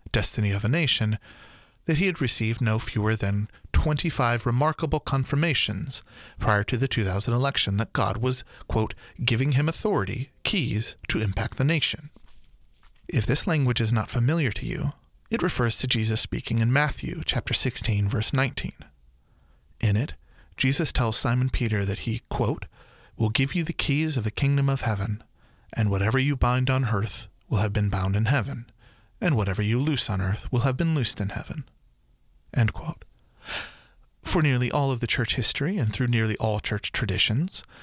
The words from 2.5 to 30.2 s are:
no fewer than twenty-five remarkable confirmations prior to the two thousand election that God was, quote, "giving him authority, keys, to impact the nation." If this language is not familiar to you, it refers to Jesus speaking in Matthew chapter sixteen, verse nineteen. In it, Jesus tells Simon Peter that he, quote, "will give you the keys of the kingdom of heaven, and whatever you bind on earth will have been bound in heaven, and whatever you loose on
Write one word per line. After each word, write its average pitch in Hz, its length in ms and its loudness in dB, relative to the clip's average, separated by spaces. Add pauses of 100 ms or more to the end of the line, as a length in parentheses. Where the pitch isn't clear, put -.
no 110 180 2
fewer 110 360 0
than 101 340 -2 (220)
twenty-five 139 720 2
remarkable 147 540 0
confirmations 139 1040 -2 (360)
prior 104 240 4
to 123 140 -2
the 127 100 0
two 113 160 0
thousand 98 300 0
election 123 440 0
that - 160 -2
God 101 240 0
was, 123 260 0 (240)
quote, - 280 0 (300)
"giving 127 280 2
him 147 140 2
authority, 131 640 -2 (120)
keys, 113 520 0 (140)
to - 120 -2
impact - 360 -2
the 127 60 0
nation." 147 460 0 (960)
If 123 180 0
this - 220 0
language 135 340 0
is 110 100 0
not 113 180 0
familiar 131 420 0
to - 140 -8
you, - 280 -4 (360)
it 226 120 -2
refers - 360 0
to - 100 -2
Jesus 110 340 2
speaking - 380 -2
in 117 120 4
Matthew 147 540 0
chapter - 280 -2
sixteen, 101 540 2
verse 104 240 0
nineteen. - 460 -2 (1040)
In 104 160 2
it, 127 160 -2 (420)
Jesus 135 380 2
tells 113 240 2
Simon 123 320 2
Peter 107 340 0
that 98 160 -2
he, - 300 -4
quote, 120 360 -2 (520)
"will 107 120 2
give 135 240 0
you 170 100 0
the 156 100 -4
keys 151 420 0
of 120 80 0
the 107 80 -2
kingdom 139 380 0
of 139 120 -2
heaven, 104 400 -2 (520)
and 107 160 2
whatever 98 280 2
you 135 200 0
bind 127 320 2
on 131 160 2
earth 110 420 -2 (220)
will 110 80 0
have 101 160 0
been 104 160 2
bound 95 260 0
in 107 100 2
heaven, 123 460 -2 (480)
and 160 160 2
whatever 101 260 2
you 110 180 2
loose 143 300 0
on 95 120 -2